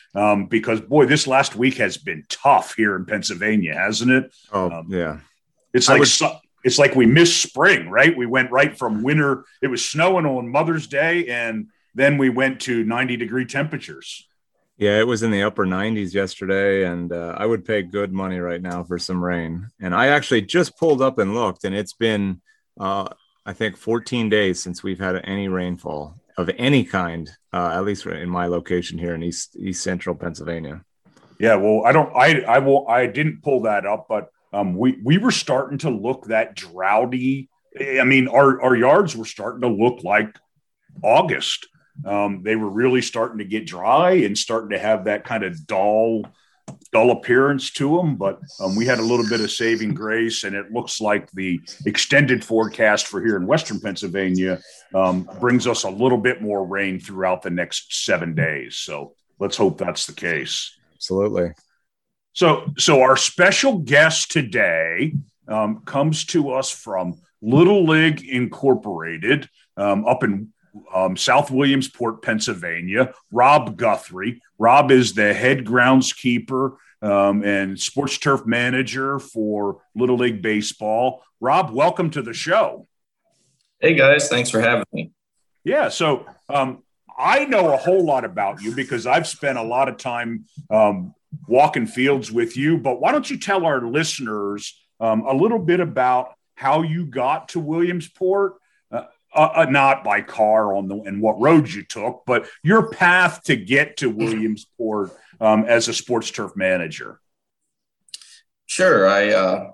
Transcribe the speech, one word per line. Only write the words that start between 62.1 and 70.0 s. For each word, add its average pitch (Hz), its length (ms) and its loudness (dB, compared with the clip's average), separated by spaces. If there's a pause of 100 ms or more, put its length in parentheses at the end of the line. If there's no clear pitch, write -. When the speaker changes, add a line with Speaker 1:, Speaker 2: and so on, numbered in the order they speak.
Speaker 1:
So, 156 460 2
so 139 240 4
our 127 140 6
special 196 600 2
guest 151 520 2
today, 98 840 0 (340)
um, 107 360 -2
comes 151 420 -2
to 143 260 0
us 135 180 -2
from 92 500 -6 (220)
Little 175 420 6
League 156 420 2
Incorporated, 117 1200 -2 (280)
um, 101 300 0